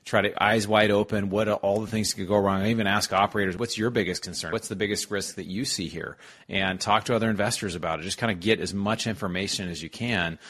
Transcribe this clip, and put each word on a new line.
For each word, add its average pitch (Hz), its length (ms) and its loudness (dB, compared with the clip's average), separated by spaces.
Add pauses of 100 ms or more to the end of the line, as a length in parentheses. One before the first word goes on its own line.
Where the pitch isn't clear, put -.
try 107 180 2
to - 200 0
eyes 104 260 4
wide 107 240 6
open. 104 360 2
What 104 200 2
are 104 80 2
all 101 240 2
the 110 80 -4
things 110 220 0
that - 60 -6
could 92 120 -4
go 104 100 6
wrong? 98 240 4
I 104 80 2
even 113 160 0
ask 104 260 2
operators, 98 440 2
"What's 117 200 -4
your 110 140 0
biggest 92 320 0
concern? 85 300 -8
What's 113 160 -4
the 107 80 -6
biggest 101 340 -2
risk 101 240 -4
that 90 120 -8
you 95 180 -4
see 90 240 -4
here?" 78 300 -10 (300)
And 95 320 -2
talk 107 260 2
to 123 100 2
other 113 120 2
investors 104 460 0
about 80 240 -4
it. 78 60 -8
Just 98 120 -4
kinda 113 180 -2
get 98 260 0
as 90 120 -4
much 101 360 -2
information 95 600 -4
as 82 140 -8
you 82 80 -10
can, 92 480 -2 (120)